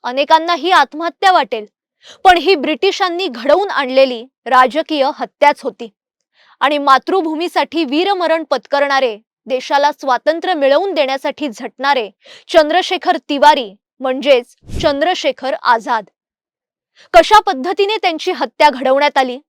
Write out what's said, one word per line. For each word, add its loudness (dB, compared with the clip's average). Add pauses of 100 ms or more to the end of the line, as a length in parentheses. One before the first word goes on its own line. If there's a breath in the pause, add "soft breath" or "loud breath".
अनेकांना 0
ही -4
आत्महत्या 0
वाटेल, -2 (580 loud breath)
पण 6
ही 2
ब्रिटिशांनी -2
घडवून 0
आणलेली 0 (200)
राजकीय 0
हत्याच 0
होती. -10 (720 soft breath)
आणि 0
मातृभूमीसाठी 0
वीरमरण -2
पत्करणारे, -2 (260)
देशाला 0
स्वातंत्र्य -2
मिळवून 0
देण्यासाठी -4
झटणारे -4 (380 loud breath)
चंद्रशेखर 0 (120)
तिवारी 2 (240)
म्हणजेच 0 (260)
चंद्रशेखर -2 (100)
आझाद. 0 (1080 soft breath)
कशा 6
पद्धतीने -2
त्यांची -4
हत्या 0
घडवण्यात 0
आली? -2